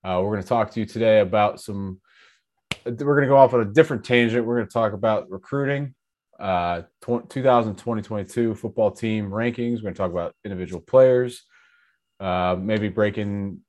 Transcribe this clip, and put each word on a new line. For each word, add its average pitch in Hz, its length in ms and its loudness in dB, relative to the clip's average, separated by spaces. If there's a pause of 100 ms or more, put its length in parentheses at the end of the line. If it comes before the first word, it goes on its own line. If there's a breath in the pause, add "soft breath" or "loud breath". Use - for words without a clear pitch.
Uh, 92 200 -2
we're 104 80 -2
gonna 104 100 -4
talk 110 300 -2
to - 80 -8
you 107 80 -4
today 110 320 4
about 104 420 2
some, 98 400 -10 (840 soft breath)
we're 139 300 -2
gonna 143 140 2
go 139 100 6
off 127 160 8
on 123 80 4
a 110 40 0
different 127 380 2
tangent. 120 400 2
We're 117 140 -2
gonna 110 140 -4
talk 110 220 0
about 104 360 -2
recruiting, 139 640 -6 (460)
uh, 87 420 -2 (180)
tw-, 120 300 -6
two 131 140 -8
thousand 120 320 2
twenty 110 260 -6
twenty-two 107 540 -4
football 107 340 -2
team 107 400 -4
rankings. 117 460 -4
We're 110 160 -10
gonna - 20 -12
talk 92 180 -4
about 87 220 -6 (100)
individual 90 380 -10
players, 127 600 2 (760 soft breath)
uh, 92 400 0
maybe 104 300 -2
break 104 300 -2
in 101 500 -6